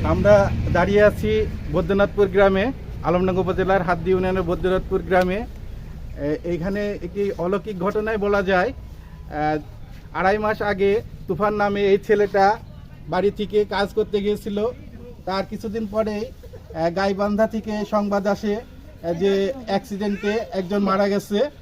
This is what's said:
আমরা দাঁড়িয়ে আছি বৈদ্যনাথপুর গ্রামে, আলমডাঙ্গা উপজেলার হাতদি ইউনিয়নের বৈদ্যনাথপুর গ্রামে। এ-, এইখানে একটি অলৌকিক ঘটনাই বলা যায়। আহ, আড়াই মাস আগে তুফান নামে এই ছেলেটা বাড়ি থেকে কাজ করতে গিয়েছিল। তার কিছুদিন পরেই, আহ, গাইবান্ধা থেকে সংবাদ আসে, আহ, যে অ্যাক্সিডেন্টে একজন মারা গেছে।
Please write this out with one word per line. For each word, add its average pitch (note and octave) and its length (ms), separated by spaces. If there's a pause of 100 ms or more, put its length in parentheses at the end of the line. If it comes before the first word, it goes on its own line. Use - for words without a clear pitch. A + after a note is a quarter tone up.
আমরা F#3+ 480 (220)
দাঁড়িয়ে G3+ 300
আছি G#3+ 420 (260)
বৈদ্যনাথপুর G3 560
গ্রামে, G3 440 (320)
আলমডাঙ্গা F3+ 380
উপজেলার F#3 400
হাতদি F3 300
ইউনিয়নের F#3 320
বৈদ্যনাথপুর F3+ 580
গ্রামে। F#3 440 (720)
এ-, D3 260
এইখানে F#3+ 600
একটি G3 280
অলৌকিক F#3+ 480
ঘটনাই G#3+ 380
বলা G3+ 240
যায়। F#3+ 280
আহ, - 920 (540)
আড়াই F#3 240
মাস G#3+ 240
আগে G3+ 400 (260)
তুফান G#3 260
নামে G3+ 280
এই G3 160
ছেলেটা G3+ 600 (500)
বাড়ি F#3 240
থেকে G#3 340
কাজ G3+ 280
করতে G#3 280
গিয়েছিল। G#3 460 (580)
তার F#3+ 200
কিছুদিন A3 420
পরেই, G#3+ 380
আহ, - 640
গাইবান্ধা G3+ 580
থেকে G#3+ 440
সংবাদ G3+ 360
আসে, G3+ 280
আহ, - 580
যে G3 400 (120)
অ্যাক্সিডেন্টে G3+ 720 (120)
একজন F#3+ 280
মারা G3 280
গেছে। G3+ 420 (120)